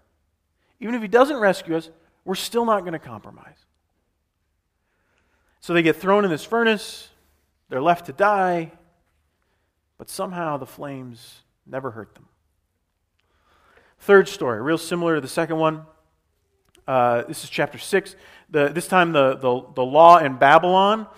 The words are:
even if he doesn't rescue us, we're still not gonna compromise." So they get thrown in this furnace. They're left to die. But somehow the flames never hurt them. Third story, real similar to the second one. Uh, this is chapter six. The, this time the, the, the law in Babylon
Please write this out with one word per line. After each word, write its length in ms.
even 160
if 60
he 80
doesn't 300
rescue 360
us, 160
we're 100
still 320
not 180
gonna 140
compromise." 680
So 120
they 100
get 140
thrown 300
in 40
this 140
furnace. 640
They're 100
left 260
to 60
die. 600
But 120
somehow 480
the 80
flames 760
never 260
hurt 240
them. 140
Third 300
story, 320
real 160
similar 380
to 80
the 40
second 300
one. 300
Uh, 360
this 220
is 40
chapter 300
six. 360
The, 180
this 200
time 240
the, 240
the, 280
the 80
law 360
in 180
Babylon 720